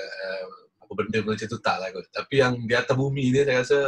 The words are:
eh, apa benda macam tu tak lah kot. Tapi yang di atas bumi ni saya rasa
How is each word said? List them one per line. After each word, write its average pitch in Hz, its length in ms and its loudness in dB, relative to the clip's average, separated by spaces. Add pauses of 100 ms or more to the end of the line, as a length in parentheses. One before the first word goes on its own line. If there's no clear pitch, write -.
eh, 95 440 -8 (380)
apa - 140 -16
benda 107 260 -2
macam 107 240 -4
tu 110 140 -8
tak 98 180 -2
lah 92 140 -6
kot. 92 180 -12
Tapi - 300 -6
yang 123 240 2
di 113 100 -2
atas 123 220 2
bumi 135 340 0
ni 135 140 4
saya 127 180 2
rasa 143 260 4